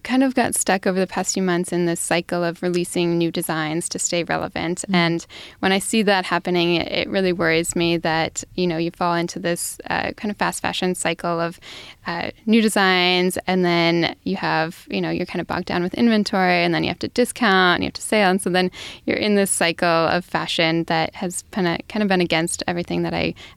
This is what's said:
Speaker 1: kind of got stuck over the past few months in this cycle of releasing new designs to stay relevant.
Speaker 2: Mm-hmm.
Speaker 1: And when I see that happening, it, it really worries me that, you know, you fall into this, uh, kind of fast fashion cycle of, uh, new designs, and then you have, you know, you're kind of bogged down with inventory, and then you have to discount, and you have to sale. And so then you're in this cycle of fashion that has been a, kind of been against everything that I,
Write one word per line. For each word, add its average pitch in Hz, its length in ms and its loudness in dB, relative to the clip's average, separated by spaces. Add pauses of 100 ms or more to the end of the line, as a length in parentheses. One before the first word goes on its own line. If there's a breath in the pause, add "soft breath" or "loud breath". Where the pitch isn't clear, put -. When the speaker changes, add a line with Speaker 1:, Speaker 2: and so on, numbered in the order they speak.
Speaker 1:
kind 262 180 2
of 262 100 2
got - 220 0
stuck 196 320 0
over 185 100 0
the 190 100 0
past - 260 -4
few 190 100 0
months 175 300 0
in 175 140 2
this 170 120 -2
cycle 175 420 -2
of 170 220 -4
releasing 175 540 0
new 170 140 2
designs 160 580 -4
to - 100 -8
stay 170 240 -2
relevant. 165 600 -4
Speaker 2:
Mm-hmm. 190 120 -2
Speaker 1:
And 170 300 2 (340 loud breath)
when 190 140 2
I 196 60 2
see 220 240 0
that 190 200 2
happening, 175 520 0
it, - 140 -2
it - 200 -2
really 190 240 0
worries 170 420 0
me 170 220 2
that, 160 480 -2 (100)
you 180 100 0
know, 165 120 0
you 170 140 -2
fall 175 220 -2
into 170 260 -2
this, 175 380 -4 (120)
uh, - 240 -2
kind - 180 -6
of 208 60 -6
fast 175 240 -2
fashion 185 340 -2
cycle 170 460 -2
of, 170 180 -6 (460 loud breath)
uh, 170 260 -6 (140)
new 220 160 6
designs, 185 840 2
and 185 200 2
then 170 580 2
you 185 140 -2
have, 160 520 -2
you - 120 -2
know, 165 80 -2
you're 170 160 -2
kind 175 160 -6
of 170 60 -6
bogged 180 180 -4
down - 180 -2
with 185 120 -4
inventory, 202 680 2
and 175 100 2
then 160 120 0
you - 20 0
have - 120 -4
to - 100 -4
discount, 190 640 2
and - 80 -2
you - 40 -2
have - 60 -6
to - 80 -12
sale. 208 280 2
And 185 120 2
so - 80 -2
then 180 220 2 (340 loud breath)
you're 185 120 0
in 208 180 2
this 196 160 2
cycle 170 380 0
of 165 340 2
fashion 165 600 0
that 160 300 0
has 180 260 -6 (100)
been 190 160 0
a, 170 100 0 (120)
kind 214 140 -4
of 208 40 0
been 185 140 4
against 165 460 0
everything 175 360 -2
that 170 100 -2
I, 165 200 -2 (240 loud breath)